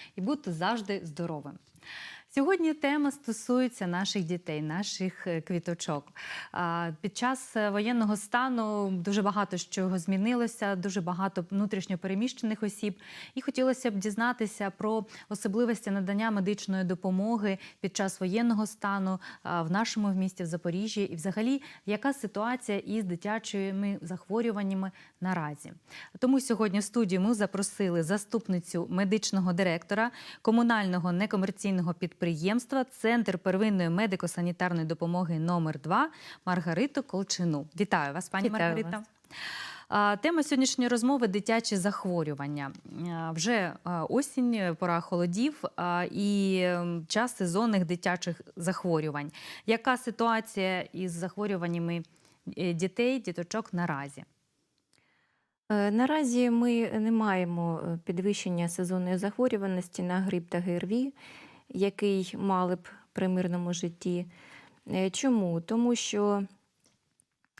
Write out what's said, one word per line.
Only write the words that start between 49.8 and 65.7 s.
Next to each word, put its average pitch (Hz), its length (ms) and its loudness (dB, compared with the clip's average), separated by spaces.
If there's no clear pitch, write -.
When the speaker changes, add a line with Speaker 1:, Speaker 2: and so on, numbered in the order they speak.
Speaker 1:
ситуація 220 840 0
із 180 300 -6
захворюваннями, 170 920 -2
е, 175 160 0
дітей, 233 460 0
діточок 180 540 -6
наразі? 147 500 -4
Speaker 2:
Е, 208 200 4
наразі 247 580 4
ми 233 420 4
не 220 200 2
маємо, 175 760 2
е, 170 200 -2
підвищення 180 640 0
сезонної 180 480 0
захворюваності 196 840 0
на 180 160 0
грип 180 300 -2
та 175 100 0
Г 175 160 0
Р 175 100 -2
В, 247 260 0
який 196 680 0
мали 185 380 2
б 175 120 -8
при 185 140 0
мирному 175 460 0
житті. 175 520 -4
Е, 190 180 2
чому? 190 520 2
Тому 233 340 2